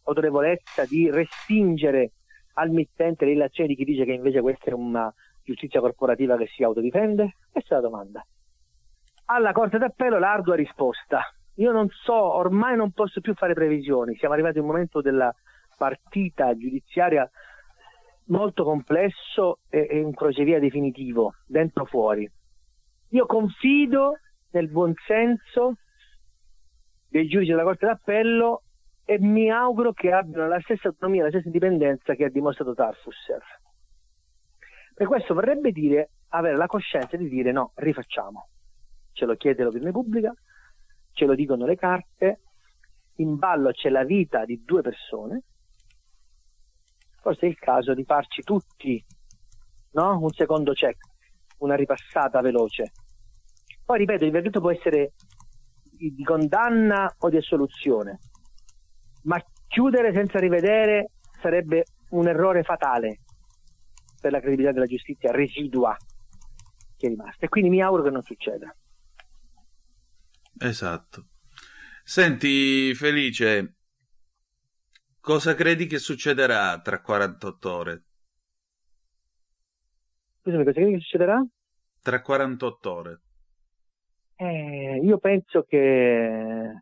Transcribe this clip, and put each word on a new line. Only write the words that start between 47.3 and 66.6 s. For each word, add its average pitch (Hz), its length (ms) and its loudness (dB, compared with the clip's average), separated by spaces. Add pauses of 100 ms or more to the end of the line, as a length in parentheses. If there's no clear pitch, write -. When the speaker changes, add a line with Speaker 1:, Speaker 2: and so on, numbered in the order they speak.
Speaker 1:
è 180 40 2
il 156 80 -4
caso 127 360 0
di 131 100 -6
farci 143 380 -2
tutti, 139 640 -4 (880)
no? 175 280 0
Un 160 120 -2
secondo 151 420 0
check, 135 240 -2 (640)
una 143 160 0
ripassata 139 640 0
veloce. 120 500 0 (960)
Poi, 240 140 2
ripeto, 196 260 0
il 156 60 2
verdetto 185 280 0
può 175 100 0
essere 156 440 2 (680)
di 143 420 -10
condanna 196 960 2
o 170 100 0
di 160 80 2
assoluzione, 135 800 -2 (1040)
ma 165 180 -2 (240)
chiudere 240 480 2
senza 196 260 0
rivedere 208 720 2 (300)
sarebbe 165 440 0 (240)
un 175 180 2
errore 175 360 2
fatale 123 580 -2 (1000)
per 143 100 0
la 143 80 0
credibilità 139 340 2
della 127 120 0
giustizia 123 460 -4
residua 127 640 0 (1000)